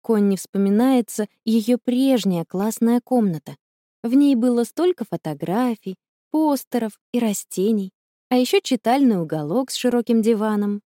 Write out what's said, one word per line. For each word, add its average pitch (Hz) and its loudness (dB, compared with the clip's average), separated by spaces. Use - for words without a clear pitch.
Конни 202 0
вспоминается 214 0
ее 226 0
прежняя 240 0
классная 226 0
комната. 190 -2
В 233 -4
ней 285 4
было 240 0
столько 339 -2
фотографий, 185 -4
постеров 269 -2
и 240 -2
растений, 202 -2
а 254 2
еще 254 2
читальный 240 2
уголок 160 -4
с - -8
широким 240 0
диваном. 208 0